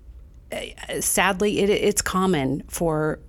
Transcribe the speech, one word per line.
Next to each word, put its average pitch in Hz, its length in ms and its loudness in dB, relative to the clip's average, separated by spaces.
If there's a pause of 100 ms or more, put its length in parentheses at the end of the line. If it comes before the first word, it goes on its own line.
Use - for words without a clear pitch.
(520)
uh, - 480 -8
sadly, 196 600 2
it, 202 100 4
it's - 320 2
common 170 680 0
for, 156 600 0